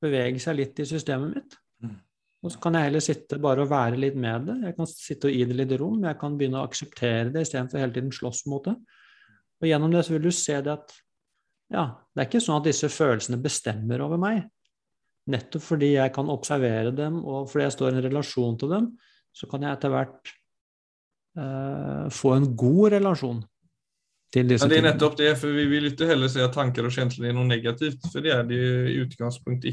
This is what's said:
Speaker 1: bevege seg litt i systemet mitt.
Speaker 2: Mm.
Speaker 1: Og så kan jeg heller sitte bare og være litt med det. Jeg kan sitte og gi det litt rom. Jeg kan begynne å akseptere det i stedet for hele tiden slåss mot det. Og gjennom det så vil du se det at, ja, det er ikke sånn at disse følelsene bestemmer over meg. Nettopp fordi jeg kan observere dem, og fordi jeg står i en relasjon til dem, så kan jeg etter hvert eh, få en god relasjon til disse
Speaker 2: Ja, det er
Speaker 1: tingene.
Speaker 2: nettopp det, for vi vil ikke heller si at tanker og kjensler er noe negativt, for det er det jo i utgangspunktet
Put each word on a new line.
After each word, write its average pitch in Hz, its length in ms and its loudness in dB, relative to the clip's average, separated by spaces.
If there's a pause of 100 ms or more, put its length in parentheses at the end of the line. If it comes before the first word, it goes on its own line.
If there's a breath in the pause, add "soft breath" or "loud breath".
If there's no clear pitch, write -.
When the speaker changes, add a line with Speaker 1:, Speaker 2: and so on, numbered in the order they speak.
Speaker 1:
bevege 131 380 0
seg 160 200 -4
litt 139 200 -4
i 147 80 -2
systemet 147 460 -4
mitt. - 240 -12 (260)
Speaker 2:
Mm. 107 140 -10 (480)
Speaker 1:
Og 170 80 -8
så - 80 -16
kan 165 160 2
jeg 151 100 2
heller 151 160 0
sitte 143 380 -4
bare 139 240 2
og 139 80 -2
være 123 260 2
litt 139 220 -2
med 117 260 -2
det. 226 80 -4 (140)
Jeg 170 80 -8
kan 165 120 -4
sitte - 380 -6
og 143 80 2
gi 123 140 2
det 123 80 -2
litt 135 240 0
rom. 208 260 -2
Jeg 151 140 -4
kan 147 180 -4
begynne 131 220 -2
å 135 80 -6
akseptere 117 640 -2
det 160 100 -2
i 151 60 -4
stedet 127 240 -6
for 143 80 -2
hele 123 160 -2
tiden 127 180 -4
slåss 127 380 -8
mot 139 160 -4
det. 240 80 -2 (840 soft breath)
Og 165 80 0
gjennom 156 240 4
det 170 140 4
så 165 80 -2
vil 156 140 0
du - 40 0
se 147 300 -2
det 147 140 -2
at, - 180 -20 (800)
ja, 180 100 0 (280)
det 139 100 0
er 127 60 -4
ikke 233 160 2
sånn 147 160 2
at 156 80 2
disse 147 240 0
følelsene 123 480 0
bestemmer 120 640 -4
over 165 160 -2
meg. 202 240 0 (840)
Nettopp 139 340 -6
fordi 143 320 4
jeg 135 180 2
kan 143 180 -2
observere 123 640 0
dem, 156 300 -4
og 135 260 -6
fordi 143 160 2
jeg 135 100 -2
står 127 140 2
i 131 60 0
en 127 100 0
relasjon 127 540 -2
til 139 160 -2
dem, 233 160 0 (380 loud breath)
så - 160 -16
kan 139 160 -6
jeg 143 140 -4
etter 139 160 0
hvert 135 400 -4 (1040)
eh, 139 720 -6
få 131 260 4
en 135 200 4
god 160 360 6
relasjon 165 500 2 (920)
til 127 140 4
disse 123 160 6
Speaker 2:
Ja, 143 60 6
det 160 80 8
er 160 40 8
Speaker 1:
tingene. 160 140 6
Speaker 2:
nettopp 147 220 2
det, 147 200 4
for 147 140 -2
vi 147 160 2
vil 147 240 2
ikke 147 160 0
heller 135 220 4
si 131 100 -2
at 127 140 2
tanker 127 340 0
og 123 40 -2
kjensler 123 380 -2
er 120 40 0
noe 127 140 2
negativt, 123 640 -2
for 139 100 -6
det 156 100 0
er 123 160 2
det 120 100 -2
jo 127 300 0
i 127 180 -2
utgangspunktet 123 680 -6